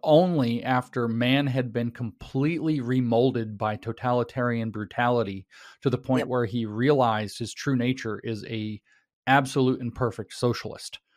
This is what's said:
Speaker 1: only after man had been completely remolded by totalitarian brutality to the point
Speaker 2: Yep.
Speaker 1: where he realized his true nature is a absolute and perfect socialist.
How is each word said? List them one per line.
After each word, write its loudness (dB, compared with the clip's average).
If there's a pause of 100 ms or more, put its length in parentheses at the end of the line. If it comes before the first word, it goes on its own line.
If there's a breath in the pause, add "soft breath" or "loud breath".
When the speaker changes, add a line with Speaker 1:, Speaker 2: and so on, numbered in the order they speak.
Speaker 1:
only 4
after 0
man 2
had -2
been -2
completely -2
remolded 2
by -2
totalitarian -2
brutality -2 (340 loud breath)
to 2
the 0
point 0
Speaker 2:
Yep. -4
Speaker 1:
where 0
he -2
realized 2
his -6
true -2
nature -2
is -6
a -6 (460)
absolute 4
and -6
perfect -4
socialist. -4 (180)